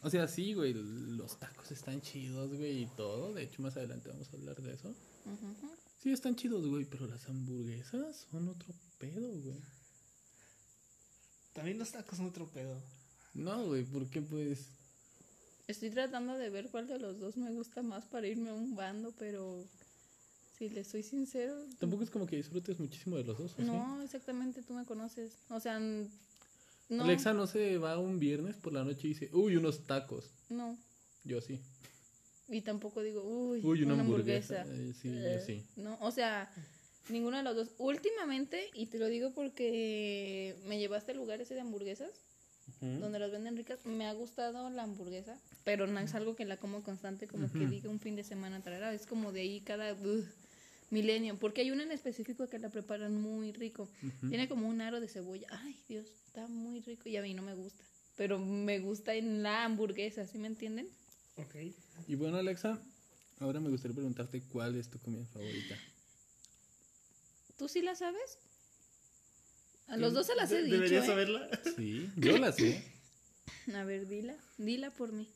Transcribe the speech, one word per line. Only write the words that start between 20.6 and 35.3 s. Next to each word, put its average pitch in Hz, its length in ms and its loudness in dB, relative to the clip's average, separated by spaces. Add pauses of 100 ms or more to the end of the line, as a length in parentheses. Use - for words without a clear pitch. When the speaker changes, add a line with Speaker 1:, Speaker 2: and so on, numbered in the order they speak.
Speaker 2:
le 202 140 -6
soy 214 200 -4
sincero 269 520 -2 (240)
Speaker 1:
Tampoco 190 240 2
es 226 60 -2
como 202 180 0
que 165 80 -2
disfrutes 170 440 -2
muchísimo 165 360 -2
de 127 80 2
los 110 140 -2
dos, 170 160 -4
¿o - 40 -12
sí? 240 60 2
Speaker 2:
No, 254 380 0
exactamente, 254 640 -4
tú 247 100 -8
me 247 120 -4
conoces. 226 460 -6 (180)
O 226 120 -4
sea, 226 160 0
n-, 214 320 0 (800)
no. 233 160 4
Speaker 1:
Alexa 180 280 8
no 202 140 4
se 202 300 4
va 160 200 2
un 185 220 2
viernes 151 380 4
por 156 160 -4
la 135 100 2
noche 139 240 0
y - 60 4
dice, 151 180 -4
"Uy, 185 240 8
unos 160 300 4
tacos". - 460 -2 (180)
Speaker 2:
No. 240 280 -4 (460)
Speaker 1:
Yo 123 160 -2
sí. 131 220 -6 (880)
Speaker 2:
Y 220 120 -2
tampoco 214 400 -4
digo, 214 220 -2
"Uy, 240 400 0
Speaker 1:
"Uy, 160 200 8
una 143 100 8
Speaker 2:
una 139 100 8
Speaker 1:
hamburguesa". - 600 4
Speaker 2:
hamburguesa". 127 260 -4
Speaker 1:
Eh, 123 120 -4
sí, 127 80 -4
yo 123 60 0 (120)
Speaker 2:
Eh, - 180 2